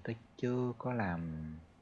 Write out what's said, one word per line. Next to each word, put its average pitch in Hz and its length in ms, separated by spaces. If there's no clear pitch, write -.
tớ 117 100
chưa 123 420
có 127 140
làm 82 600